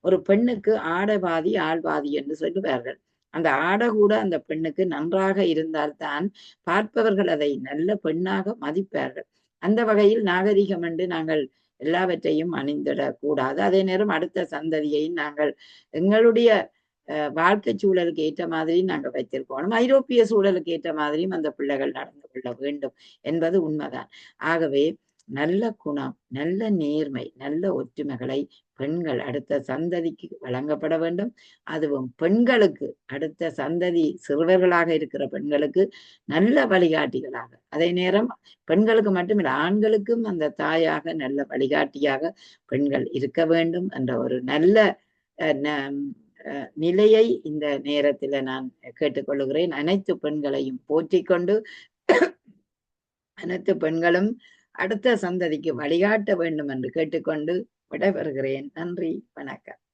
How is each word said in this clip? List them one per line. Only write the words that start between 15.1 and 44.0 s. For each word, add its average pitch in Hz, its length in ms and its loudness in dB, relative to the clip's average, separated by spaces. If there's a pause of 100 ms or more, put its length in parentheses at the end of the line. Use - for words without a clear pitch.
நாங்கள் 147 460 -2 (320)
எங்களுடைய, 220 840 4 (380)
அ, 151 200 -2
வாழ்க்கை 202 540 2
சூழலுக்கு 170 460 2
ஏற்ற 165 180 -6
மாதிரி 165 360 0
நாங்கள் 147 280 -4
வைத்திருக்கணும். 135 720 -4
ஐரோப்பிய 254 460 4
சூழலுக்கு 185 460 2
ஏற்ற 156 180 -6
மாதிரியும் 156 380 -2
அந்த 156 200 -4
பிள்ளைகள் 139 400 -4
நடந்து 143 400 -14
கொள்ள 123 280 -10
வேண்டும் 139 340 -6 (280)
என்பது 165 420 0
உண்மைதான். 147 460 -6 (280)
ஆகவே 156 600 0 (280)
நல்ல 180 460 -2
குணம், 143 560 -8
நல்ல 175 420 -4
நேர்மை, 147 680 -2
நல்ல 156 360 -4
ஒற்றுமைகளை 135 760 -6 (260)
பெண்கள் 151 460 -4
அடுத்த 143 480 -4
சந்ததிக்கு 165 600 -4 (120)
வழங்கப்பட 147 580 -4
வேண்டும். 175 380 -4 (280)
அதுவும் 143 520 -4
பெண்களுக்கு, 208 800 2 (100)
அடுத்த 156 520 -6
சந்ததி 170 600 0 (100)
சிறுவர்களாக 170 640 4
இருக்கிற 147 380 -2
பெண்களுக்கு 147 640 0 (360)
நல்ல 233 400 4
வழிகாட்டிகளாக, 156 840 0 (160)
அதே 170 240 0
நேரம் 185 460 2 (260)
பெண்களுக்கு 214 500 4
மட்டுமில்லை, 180 400 0 (120)
ஆண்களுக்கும் 214 580 2
அந்த 170 260 -2
தாயாக 160 640 0
நல்ல 139 360 -4
வழிகாட்டியாக 143 840 0 (320)
பெண்கள் 139 460 -2
இருக்க 139 340 -2
வேண்டும் 170 440 0
என்ற 127 300 -2